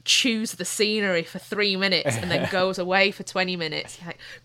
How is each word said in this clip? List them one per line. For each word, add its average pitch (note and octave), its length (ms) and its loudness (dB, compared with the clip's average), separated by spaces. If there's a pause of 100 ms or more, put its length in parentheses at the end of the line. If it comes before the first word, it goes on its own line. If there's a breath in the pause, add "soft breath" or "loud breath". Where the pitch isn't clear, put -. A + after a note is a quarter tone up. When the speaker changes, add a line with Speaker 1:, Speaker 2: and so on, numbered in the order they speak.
Speaker 1:
chews A3+ 480 2
the F3+ 100 -8
scenery G3+ 600 0
for - 140 -12
three G#3 380 0
minutes F#3 400 2
and E3+ 160 -4
then - 180 2
Speaker 2:
<laughs> - 20 -6
Speaker 1:
goes F#3+ 280 2
away F#3+ 320 4
for F#3+ 120 -10
twenty F#3 340 -2
minutes. D3+ 420 -6
You're F3 80 -16
like, - 120 -14 (260 loud breath)